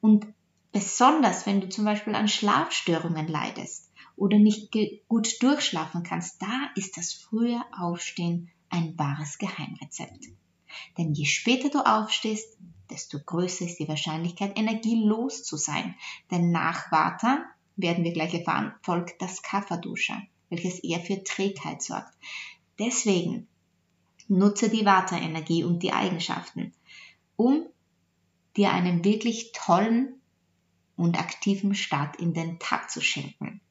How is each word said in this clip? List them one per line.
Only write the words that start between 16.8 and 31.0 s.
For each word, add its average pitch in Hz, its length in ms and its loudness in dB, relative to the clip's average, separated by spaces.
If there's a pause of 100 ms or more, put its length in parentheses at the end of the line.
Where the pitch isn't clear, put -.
Vata, 170 540 2 (300)
werden 170 280 0
wir 170 100 0
gleich 165 200 -2
erfahren, 170 480 -2
folgt 175 400 -4
das 185 220 -8
Kapha-Dosha, - 760 -4 (300)
welches 175 300 -4
eher 170 200 -4
für 190 240 -4
Trägheit 190 600 -4
sorgt. - 300 -8 (680)
Deswegen 233 680 0 (800)
nutze 202 420 4
die 220 160 2
Vata-Energie 165 800 2
und 175 200 0
die - 100 -2
Eigenschaften, - 800 -4 (600)
um 285 320 2 (920)
dir 196 140 6
einen 175 320 2
wirklich 220 500 2
tollen 226 640 2 (800)
und 170 240 2